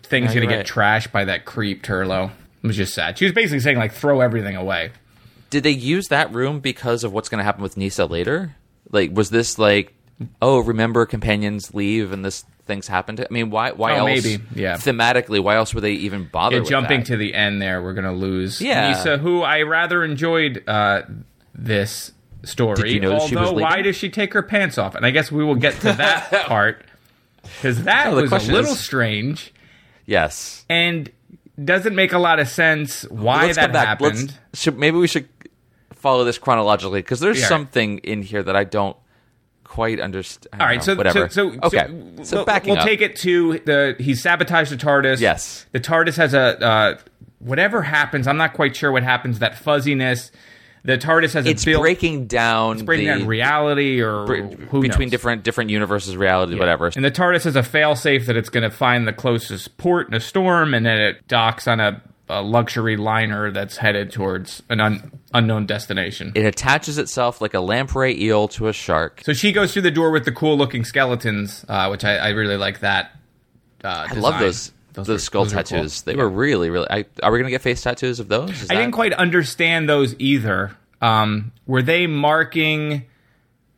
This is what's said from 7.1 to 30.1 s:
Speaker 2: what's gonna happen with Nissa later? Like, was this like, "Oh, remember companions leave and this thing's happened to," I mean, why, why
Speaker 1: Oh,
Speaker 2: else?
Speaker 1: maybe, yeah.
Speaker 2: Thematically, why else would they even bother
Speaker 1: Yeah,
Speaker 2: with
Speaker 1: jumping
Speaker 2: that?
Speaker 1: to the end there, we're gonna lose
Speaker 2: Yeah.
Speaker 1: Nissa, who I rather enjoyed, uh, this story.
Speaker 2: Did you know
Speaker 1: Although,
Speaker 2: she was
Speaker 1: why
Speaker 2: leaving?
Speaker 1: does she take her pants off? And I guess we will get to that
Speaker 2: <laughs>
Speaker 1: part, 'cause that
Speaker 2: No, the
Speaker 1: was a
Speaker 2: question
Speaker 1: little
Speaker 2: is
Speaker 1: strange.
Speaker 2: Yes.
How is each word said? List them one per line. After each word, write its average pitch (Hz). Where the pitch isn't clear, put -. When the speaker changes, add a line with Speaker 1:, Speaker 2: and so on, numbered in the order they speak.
Speaker 2:
what's 107
gonna 107
happen 101
with 95
Nissa 95
later? 127
Like, 90
was 98
this 117
like, 104
"Oh, 131
remember 113
companions 104
leave 101
and 95
this -
thing's 101
happened 95
to," 135
I -
mean, 113
why, 110
why 113
Speaker 1:
Oh, 107
Speaker 2:
else? 131
Speaker 1:
maybe, 107
yeah. 92
Speaker 2:
Thematically, 120
why 104
else 113
would 110
they 104
even 98
bother 101
Speaker 1:
Yeah, 123
Speaker 2:
with 117
Speaker 1:
jumping 135
Speaker 2:
that? 110
Speaker 1:
to 123
the 107
end 101
there, 92
we're 92
gonna 95
lose 95
Speaker 2:
Yeah. 185
Speaker 1:
Nissa, 143
who 175
I 151
rather 165
enjoyed, 156
uh, 104
this 107
story. 113
Speaker 2:
Did 104
you -
know 95
Speaker 1:
Although, 101
Speaker 2:
she -
was 175
Speaker 1:
why 160
Speaker 2:
leaving? 190
Speaker 1:
does 196
she 196
take 202
her 208
pants 196
off? 98
And 113
I 127
guess 147
we 151
will 151
get 131
to 214
that 147
Speaker 2:
<laughs> 185
Speaker 1:
part, 110
'cause 127
that 226
Speaker 2:
No, 190
the 131
Speaker 1:
was 139
a -
Speaker 2:
question -
Speaker 1:
little 285
Speaker 2:
is 247
Speaker 1:
strange. 120
Speaker 2:
Yes. -